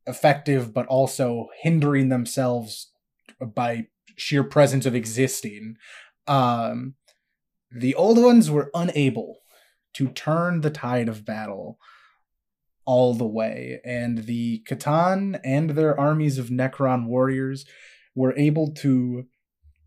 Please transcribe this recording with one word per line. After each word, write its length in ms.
effective, 680
but 120
also 600
hindering 460
themselves 840
by 320
sheer 260
presence 420
of 120
existing, 800
um, 680
the 240
old 260
ones 300
were 240
unable 640
to 140
turn 540
the 80
tide 380
of 160
battle 540
all 280
the 120
way, 580
and 400
the 440
Catan 760
and 260
their 300
armies 380
of 100
Necron 580
warriors 580
were 200
able 360
to 540